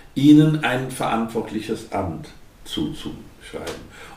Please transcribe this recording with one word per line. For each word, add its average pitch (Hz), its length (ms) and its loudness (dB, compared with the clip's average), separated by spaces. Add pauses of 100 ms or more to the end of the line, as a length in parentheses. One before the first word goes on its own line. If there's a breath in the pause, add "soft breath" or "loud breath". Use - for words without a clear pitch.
(160 loud breath)
ihnen 151 480 8
ein 131 260 -2
verantwortliches 110 1000 -4
Amt 85 340 -6 (380)
zuzuschreiben. - 560 -6 (960 loud breath)